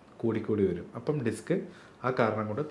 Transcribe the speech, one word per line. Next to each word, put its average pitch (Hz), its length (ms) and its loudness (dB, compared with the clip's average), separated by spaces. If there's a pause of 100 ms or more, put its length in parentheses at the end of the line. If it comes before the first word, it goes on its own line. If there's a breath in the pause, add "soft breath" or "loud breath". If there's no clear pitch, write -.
(160)
കൂടിക്കൂടി 110 500 2
വരും. 87 280 -2
അപ്പം 123 300 -2
ഡിസ്ക് 113 360 0 (440 loud breath)
ആ 123 60 2
കാരണം 110 360 2
കൊണ്ട് 107 240 -2